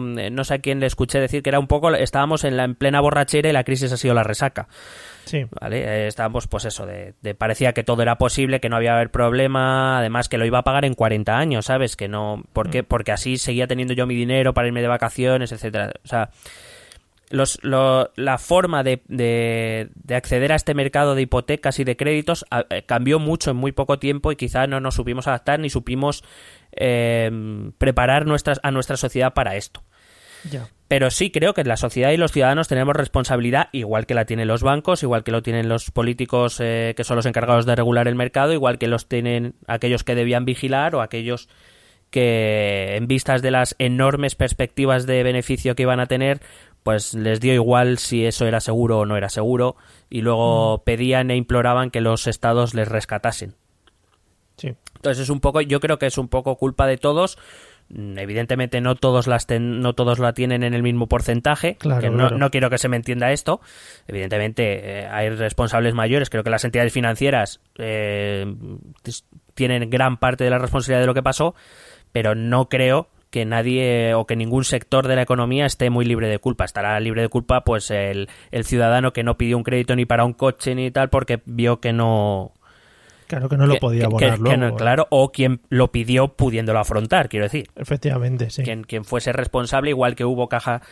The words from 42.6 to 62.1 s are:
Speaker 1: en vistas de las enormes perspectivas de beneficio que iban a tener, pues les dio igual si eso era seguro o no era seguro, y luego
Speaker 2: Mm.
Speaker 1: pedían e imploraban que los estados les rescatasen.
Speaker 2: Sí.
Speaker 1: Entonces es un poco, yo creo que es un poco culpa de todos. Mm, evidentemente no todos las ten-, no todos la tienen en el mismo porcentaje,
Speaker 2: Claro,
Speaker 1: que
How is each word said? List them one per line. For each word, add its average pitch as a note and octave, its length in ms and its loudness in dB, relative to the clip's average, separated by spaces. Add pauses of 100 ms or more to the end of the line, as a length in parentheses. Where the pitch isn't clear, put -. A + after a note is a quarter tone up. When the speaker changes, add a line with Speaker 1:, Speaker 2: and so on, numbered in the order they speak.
Speaker 1:
en A2+ 120 -4
vistas C3 340 0
de C3 80 0
las B2+ 280 2
enormes C3+ 560 2
perspectivas C3 720 0
de B2+ 160 2
beneficio B2+ 520 0
que C3 80 -2
iban B2+ 180 2
a B2+ 60 0
tener, C3+ 340 0 (420)
pues A2 320 -2
les A2 260 0
dio C3 140 2
igual B2 440 4
si A#2 280 -2
eso A#2 200 0
era A2+ 140 0
seguro A2+ 400 0
o G#2 60 2
no G#2 100 0
era G2 140 -2
seguro, B2 460 0 (340)
y A#2 100 -6
luego A2+ 580 2
Speaker 2:
Mm. - 60 -14
Speaker 1:
pedían B2+ 460 2
e B2 60 0
imploraban B2 540 2
que A#2 120 -2
los A2+ 240 0
estados A#2 480 0
les A2 140 -2
rescatasen. G#2+ 680 -4 (1040)
Speaker 2:
Sí. C3 160 -10 (220)
Speaker 1:
Entonces C3+ 280 -2
es B2+ 60 -2
un C#3+ 100 -2
poco, C#3+ 220 2
yo C#3+ 180 0
creo D3+ 180 0
que C#3+ 80 0
es C3 120 -4
un B2+ 100 -4
poco C3 280 -2
culpa C3+ 300 0
de C3 120 2
todos. D#3 400 0 (500)
Mm, G2+ 300 -12
evidentemente A#2+ 600 -2
no B2+ 140 2
todos B2+ 320 2
las B2 200 2
ten-, A#2+ 340 -2
no B2 140 0
todos A#2+ 240 2
la A#2+ 160 2
tienen B2 280 0
en A#2+ 120 0
el A#2+ 80 0
mismo A#2+ 260 0
porcentaje, B2 680 0
Speaker 2:
Claro, C3+ 240 0
Speaker 1:
que A#2 100 0